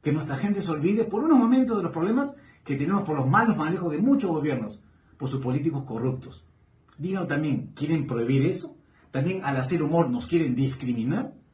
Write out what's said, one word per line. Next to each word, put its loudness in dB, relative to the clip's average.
Que 0
nuestra -2
gente -2
se -4
olvide 0
por -2
unos 6
momentos 4
de 0
los -2
problemas 0
que -4
tenemos 0
por -2
los 0
malos 4
manejos -2
de -4
muchos 2
gobiernos, -2
por -6
sus -4
políticos -2
corruptos. -6
Digan -4
también, -2
¿quieren -2
prohibir 2
eso? -4
¿También -2
al -2
hacer 0
humor 2
nos -4
quieren 2
discriminar? -2